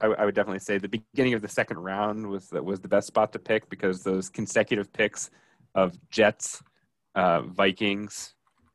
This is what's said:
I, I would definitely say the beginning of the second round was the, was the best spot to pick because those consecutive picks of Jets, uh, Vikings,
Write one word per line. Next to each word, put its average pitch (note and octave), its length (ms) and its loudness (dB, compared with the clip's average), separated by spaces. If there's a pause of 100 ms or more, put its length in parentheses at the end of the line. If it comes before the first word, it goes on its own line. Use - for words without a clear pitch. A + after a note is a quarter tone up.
I, A2 60 2
I G#2+ 180 2
would G2+ 100 2
definitely G2 260 0
say G2+ 180 -2
the G2 100 -6
beginning A#2+ 460 0
of A2 80 -2
the G#2 60 -10
second A2 300 -4
round G#2 480 -4
was G2 220 -8
the, D2+ 140 -4
was F#2 180 -4
the F#2+ 80 -14
best G2+ 180 2
spot A2 280 0
to A2 40 -8
pick A2 300 -2
because F#2 340 -2
those F#2+ 280 -2
consecutive G#2+ 600 0
picks - 380 -2 (440)
of F#2 220 2 (140)
Jets, - 520 2 (520)
uh, F2+ 280 4
Vikings, G2 920 -2 (400)